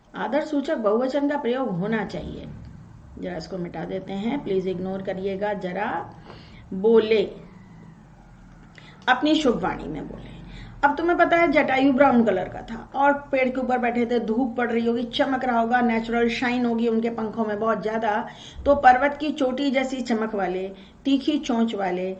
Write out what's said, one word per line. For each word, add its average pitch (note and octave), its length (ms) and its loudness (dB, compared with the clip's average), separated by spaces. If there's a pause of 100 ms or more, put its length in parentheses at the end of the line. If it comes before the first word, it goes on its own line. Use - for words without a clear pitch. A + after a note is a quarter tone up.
(160)
आदर G#3+ 240 0
सूचक D4+ 360 -2
बहुवचन C4 520 2
का D4 80 0
प्रयोग B3 320 -2
होना G3+ 360 -2
चाहिए। - 440 -10 (680)
जरा F3+ 180 -8
इसको F3+ 220 -8
मिटा F3 260 -8
देते F#3 280 -8
हैं, A3+ 320 -4
प्लीज F#3+ 240 -2
इग्नोर F#3+ 340 -4
करिएगा G3 500 -4
जरा। G3+ 600 -6 (580)
बोले, G#3+ 500 6 (1900)
अपनी D4+ 260 2
शुभ C4 220 2
वाणी F3 280 -4
में D#3 240 -8
बोले। - 320 -16 (440)
अब C#4 120 2
तुम्हें E4+ 220 0
पता E4+ 180 4
है E4+ 160 4
जटायु C4+ 400 4
ब्राउन B3 320 6
कलर F#3 240 2
का - 140 -10
था - 320 -14
और C#4 180 4
पेड़ C4 360 0
के B3 120 -2
ऊपर B3 180 0
बैठे A#3 280 0
थे, A#3+ 140 0
धूप A3+ 360 0
पड़ A#3+ 140 0
रही A#3 160 0
होगी, A#3 180 0
चमक C4+ 400 -2
रहा A#3+ 160 2
होगा, A#3 200 2
नेचुरल A#3 480 2
शाइन B3 380 0
होगी A#3 220 0
उनके A3+ 220 0
पंखों A3 340 -4
में G#3 160 -2
बहुत A3 220 0
ज्यादा। A3 460 -2 (380)
तो C#4+ 80 6
पर्वत C#4 460 6
की D4+ 100 -2
चोटी C4+ 400 0
जैसी C4 300 0
चमक A3 340 -2
वाले, F#3+ 380 -2 (320)
तीखी C#4 340 2
चोंच A3+ 360 0
वाले, F#3 460 -2